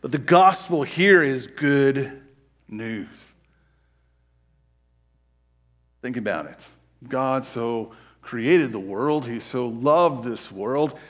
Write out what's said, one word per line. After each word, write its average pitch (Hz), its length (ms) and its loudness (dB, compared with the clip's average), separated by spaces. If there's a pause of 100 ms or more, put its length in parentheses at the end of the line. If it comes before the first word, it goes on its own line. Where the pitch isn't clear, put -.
But 131 100 -6
the 151 60 -2
gospel 175 640 4
here 180 400 4
is 131 240 -2
good 139 720 0 (460)
news. 110 400 -10 (3000)
Think 123 160 -6
about 98 300 -4
it. - 200 -20 (400)
God 131 380 -2
so 117 480 -6 (280)
created 127 520 2
the 107 60 -6
world. 123 460 -4
He 117 140 -8
so 123 280 -6
loved 135 580 2
this 117 260 -10
world. 127 480 -4 (100)